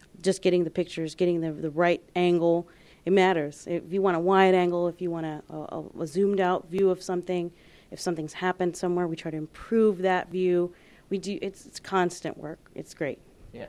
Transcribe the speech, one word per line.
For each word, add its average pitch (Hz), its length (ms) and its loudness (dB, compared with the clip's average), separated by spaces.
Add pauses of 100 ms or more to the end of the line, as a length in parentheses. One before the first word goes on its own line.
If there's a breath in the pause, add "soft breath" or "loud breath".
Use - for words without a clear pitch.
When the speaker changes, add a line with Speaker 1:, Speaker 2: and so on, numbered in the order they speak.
(220 soft breath)
Speaker 1:
just 190 200 0
getting 180 220 2
the 160 80 -4
pictures, 160 420 -6
getting 175 280 0
the, 160 100 -2
the 151 180 -6
right 170 320 2 (140)
angle. 175 520 2 (380 soft breath)
It 175 80 2
matters. 180 540 2
If 170 260 -6
you 190 80 0
want 185 160 2
a - 20 0
wide 190 360 6
angle, 175 320 2
if 170 140 -6
you 175 100 -4
want 165 160 -6
a, 151 160 -10 (100)
a, 156 300 -10 (160)
a 160 80 -4
zoomed 196 320 2
out 180 300 0
view 190 200 2
of 185 140 -2
something, 180 480 -4 (400 soft breath)
if - 80 -14
something's 160 340 -4
happened 180 420 -2
somewhere, 175 320 -2
we 160 100 -4
try 165 120 -8
to 156 80 -8
improve 208 640 0
that 185 320 0
view. 175 420 0 (360 soft breath)
We 196 100 -4
do, 185 220 -6
it's, - 260 -10
it's - 120 -16
constant 175 580 -2
work. 151 360 -14
It's - 220 -16
great. 143 240 -6 (340)
Speaker 2:
Yeah, 117 160 -16